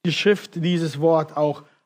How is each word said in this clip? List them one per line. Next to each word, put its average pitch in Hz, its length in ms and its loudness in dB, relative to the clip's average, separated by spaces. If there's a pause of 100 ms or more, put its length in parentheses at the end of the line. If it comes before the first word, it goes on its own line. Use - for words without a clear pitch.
die 170 40 2
Schrift - 440 0
dieses 165 440 -2
Wort 156 380 2
auch 147 280 -2 (200)